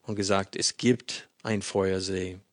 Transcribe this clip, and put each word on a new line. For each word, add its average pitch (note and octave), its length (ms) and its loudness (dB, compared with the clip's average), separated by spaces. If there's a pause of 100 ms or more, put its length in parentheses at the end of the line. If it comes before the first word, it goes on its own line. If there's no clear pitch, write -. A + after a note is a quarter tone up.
und G#2+ 140 -6
gesagt, G2 400 0
„Es - 200 -2
gibt - 520 0 (140)
ein G#2+ 200 -2
Feuersee. F#2+ 760 -2 (120)